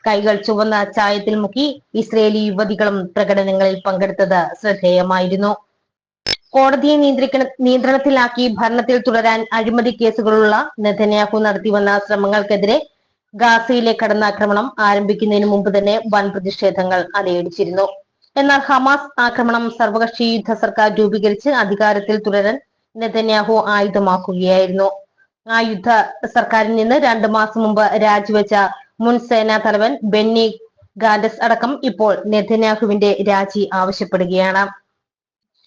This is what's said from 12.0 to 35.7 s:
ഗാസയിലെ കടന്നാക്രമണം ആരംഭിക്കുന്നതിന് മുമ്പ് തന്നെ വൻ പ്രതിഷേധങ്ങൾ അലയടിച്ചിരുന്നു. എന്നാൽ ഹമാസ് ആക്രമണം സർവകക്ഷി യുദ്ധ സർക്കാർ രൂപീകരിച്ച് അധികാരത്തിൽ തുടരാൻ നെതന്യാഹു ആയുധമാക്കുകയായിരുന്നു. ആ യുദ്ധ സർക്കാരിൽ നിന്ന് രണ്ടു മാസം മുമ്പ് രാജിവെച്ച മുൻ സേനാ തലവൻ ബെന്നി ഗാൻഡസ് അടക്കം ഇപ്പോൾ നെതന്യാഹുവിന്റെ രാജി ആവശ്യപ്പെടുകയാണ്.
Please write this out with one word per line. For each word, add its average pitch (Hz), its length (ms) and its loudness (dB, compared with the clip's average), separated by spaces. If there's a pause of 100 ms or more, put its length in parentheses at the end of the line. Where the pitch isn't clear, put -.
ഗാസയിലെ 226 580 2
കടന്നാക്രമണം 208 840 0
ആരംഭിക്കുന്നതിന് 208 680 0
മുമ്പ് 202 320 0
തന്നെ 202 220 0 (140)
വൻ 202 160 0
പ്രതിഷേധങ്ങൾ 185 880 -2
അലയടിച്ചിരുന്നു. 180 680 -2 (500)
എന്നാൽ 277 220 2
ഹമാസ് 277 640 0
ആക്രമണം 233 500 -2
സർവകക്ഷി 226 540 -2
യുദ്ധ 226 280 -2
സർക്കാർ 214 420 0
രൂപീകരിച്ച് 208 560 0
അധികാരത്തിൽ 208 680 0
തുടരാൻ 208 380 0 (400)
നെതന്യാഹു 220 720 0
ആയുധമാക്കുകയായിരുന്നു. 190 1200 0 (580)
ആ 226 140 0
യുദ്ധ 220 300 -2 (360)
സർക്കാരിൽ 226 500 0
നിന്ന് 226 180 2
രണ്ടു 226 340 2
മാസം 220 340 0
മുമ്പ് 214 220 2 (180)
രാജിവെച്ച 208 520 2 (460)
മുൻ 233 180 2
സേനാ 220 400 0
തലവൻ 214 460 0
ബെന്നി 220 440 2 (480)
ഗാൻഡസ് 214 460 0
അടക്കം 233 420 0
ഇപ്പോൾ 208 420 0
നെതന്യാഹുവിന്റെ 214 1040 0
രാജി 196 460 0
ആവശ്യപ്പെടുകയാണ്. 185 880 0 (1040)